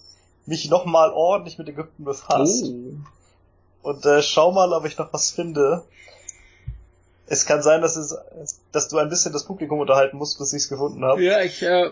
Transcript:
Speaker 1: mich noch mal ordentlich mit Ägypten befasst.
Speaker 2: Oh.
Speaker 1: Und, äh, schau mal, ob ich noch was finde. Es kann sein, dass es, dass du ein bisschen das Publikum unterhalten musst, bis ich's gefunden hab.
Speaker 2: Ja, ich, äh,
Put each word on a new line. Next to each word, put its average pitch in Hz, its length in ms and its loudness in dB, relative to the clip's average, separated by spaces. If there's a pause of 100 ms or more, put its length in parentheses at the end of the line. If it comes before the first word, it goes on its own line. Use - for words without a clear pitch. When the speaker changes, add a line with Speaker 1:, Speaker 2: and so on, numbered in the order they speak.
(460)
Speaker 1:
mich 160 240 -8
noch 180 160 2
mal 165 260 4
ordentlich 175 460 0
mit 151 120 -14
Ägypten 151 360 -14
befasst. 139 600 0
Speaker 2:
Oh. 123 280 -10 (880)
Speaker 1:
Und, 143 240 -6
äh, 147 180 6
schau 160 280 4
mal, 185 220 4
ob 156 120 0
ich 151 120 -10
noch 160 160 -8
was - 180 -2
finde. 165 520 0 (1400)
Es - 200 -2
kann 151 180 2
sein, 156 180 6
dass 160 140 0
es, 151 220 -10 (560)
dass 147 160 -4
du 160 80 -4
ein 151 120 2
bisschen 165 220 -2
das 147 140 -6
Publikum 151 340 -6
unterhalten 139 380 2
musst, 147 220 -8
bis 143 120 -6
ich's 143 160 -4
gefunden 135 380 -6
hab. 135 140 2
Speaker 2:
Ja, 190 220 2
ich, - 220 -6
äh, 180 280 2